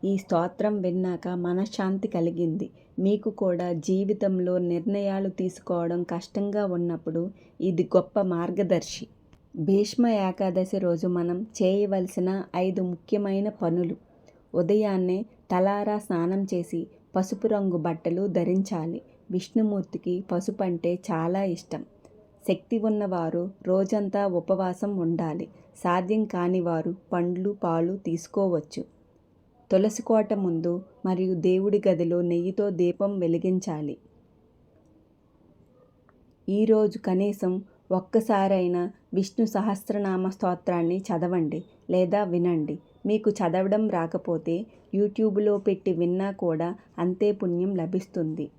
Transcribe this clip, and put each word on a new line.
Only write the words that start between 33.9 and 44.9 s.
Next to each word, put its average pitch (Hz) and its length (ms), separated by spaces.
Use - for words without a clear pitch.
ఈరోజు 214 500
కనీసం 196 540
ఒక్కసారైనా 190 880
విష్ణు 196 320
సహస్రనామ 196 840
స్తోత్రాన్ని 180 720
చదవండి 175 600
లేదా 185 340
వినండి. 170 540
మీకు 214 240
చదవడం 196 580
రాకపోతే 170 680